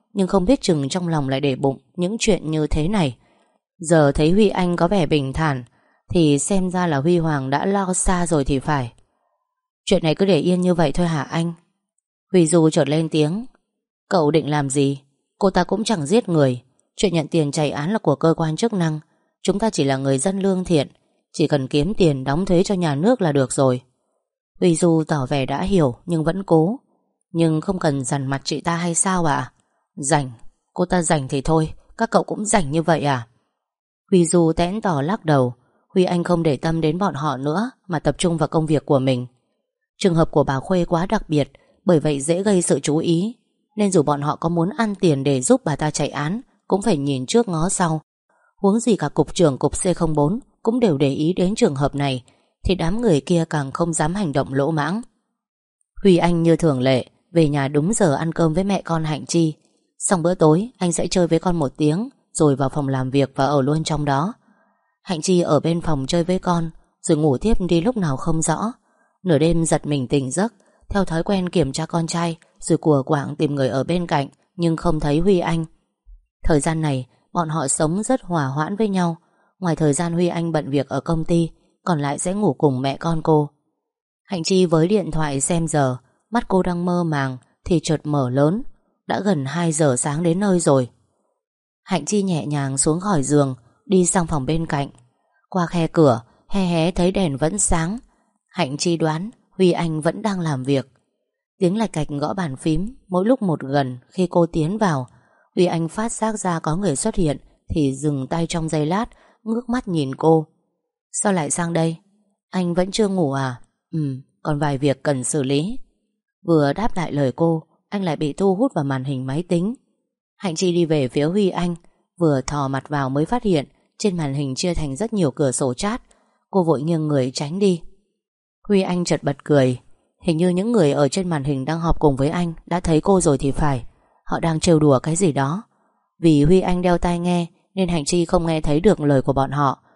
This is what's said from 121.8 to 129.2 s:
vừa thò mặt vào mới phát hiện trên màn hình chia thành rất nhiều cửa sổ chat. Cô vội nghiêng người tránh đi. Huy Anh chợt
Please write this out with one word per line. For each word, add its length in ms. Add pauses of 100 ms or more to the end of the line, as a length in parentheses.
vừa 280
thò 200
mặt 220
vào 200
mới 160
phát 180
hiện 220 (320)
trên 200
màn 160
hình 220
chia 180
thành 220
rất 180
nhiều 180
cửa 200
sổ 220
chat. 280 (480)
Cô 140
vội 180
nghiêng 260
người 240
tránh 280
đi. 220 (880)
Huy 140
Anh 240
chợt 180